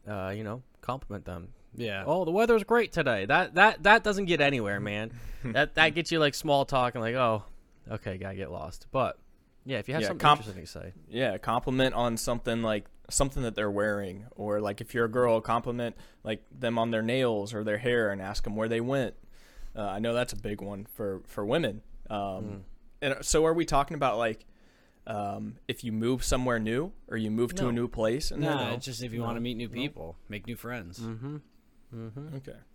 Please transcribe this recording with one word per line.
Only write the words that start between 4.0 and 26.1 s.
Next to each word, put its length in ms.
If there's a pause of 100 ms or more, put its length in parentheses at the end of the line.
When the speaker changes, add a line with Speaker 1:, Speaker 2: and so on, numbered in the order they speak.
Speaker 1:
doesn't 220
get 140
anywhere, 400
man. 360
Speaker 3:
<laughs> 360
Speaker 1:
That, 240
that 140
gets 200
you, 80
like, 160
small 300
talk 320
and, 60
like, 120
"Oh, 300 (460)
okay, 280
gotta 180
get 140
lost." 400
But, 260 (480)
yeah, 140
if 100
you 60
have 80
Speaker 3:
Yeah, 60
Speaker 1:
something 180
Speaker 3:
comp- 140
Speaker 1:
interesting 240
to 60
say. 220 (160)
Speaker 3:
Yeah, 300
compliment 560
on 220
something, 460
like, 240 (240)
something 340
that 100
they're 160
wearing. 640
Or, 260
like, 200
if 140
you're 100
a 60
girl, 300
compliment, 540 (300)
like, 260
them 280
on 120
their 120
nails 520
or 80
their 160
hair 320
and 100
ask 260
'em 100
where 120
they 120
went. 340 (640)
Uh, 60
I 180
know 140
that's 180
a 40
big 260
one 240
for, 400
for 200
women. 360 (280)
Um, 80 (260)
Speaker 1:
Mm. 160 (420)
Speaker 3:
and 220
so 200
are 100
we 100
talking 300
about, 240
like, 280 (600)
um, 520 (100)
if 160
you 80
move 320